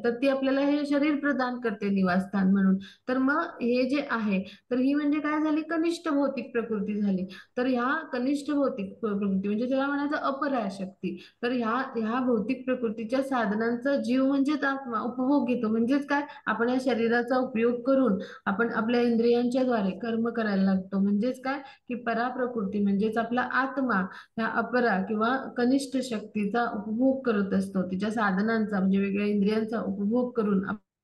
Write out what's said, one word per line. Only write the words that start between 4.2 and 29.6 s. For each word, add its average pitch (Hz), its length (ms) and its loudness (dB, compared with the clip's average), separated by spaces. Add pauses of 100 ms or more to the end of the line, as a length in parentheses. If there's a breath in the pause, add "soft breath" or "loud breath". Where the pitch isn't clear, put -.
तर 254 60 0
ही 262 180 2
म्हणजे 294 260 0
काय 302 220 0
झाली? 311 200 2
कनिष्ठ 330 460 -2
भौतिक 277 440 0
प्रकृती 208 480 -2
झाली. 190 260 0 (300 loud breath)
तर 247 100 0
ह्या 269 460 0
कनिष्ठ 277 380 -2
भौतिक 254 500 -2
प्र-, 220 80 -2
प्रकृती 202 400 0
म्हणजे 214 180 0
ज्याला 269 200 0
म्हणायचं 285 240 -2
अपराशक्ती, 262 1120 -4 (180 loud breath)
तर 240 100 -2
ह्या, 233 220 0 (220)
ह्या 226 240 -2
भौतिक 247 440 0
प्रकृतीच्या 247 580 -2
साधनांचा 240 760 0
जीव 247 300 2
म्हणजेच 277 380 2
आत्मा 269 360 -2
उपभोग 254 460 0
घेतो. 226 220 0
म्हणजेच 233 380 2
काय? 285 160 0 (240 loud breath)
आपण 226 220 0
या 254 120 2
शरीराचा 240 580 2
उपयोग 240 440 0
करून 262 360 4 (280 loud breath)
आपण 208 220 0
आपल्या 233 320 0
इंद्रियांच्या 240 600 2
द्वारे 226 280 2
कर्म 226 380 -2
करायला 214 340 0
लागतो. 190 360 0
म्हणजेच 208 440 0
काय? 269 160 -4 (300 loud breath)
की 247 60 -4
पराप्रकृती 233 880 -2
म्हणजेच 202 340 2
आपला 233 240 0
आत्मा 247 640 0 (300 loud breath)
ह्या 226 100 -2
अपरा 233 560 0
किंवा 220 340 0
कनिष्ठ 269 640 0
शक्तीचा 220 680 -2
उपभोग 226 520 0
करत 202 320 0
असतो, 196 280 0
तिच्या 185 280 -2
साधनांचा 214 680 0
म्हणजे 190 200 4
वेगळ्या 196 280 0
इंद्रियांचा 214 560 0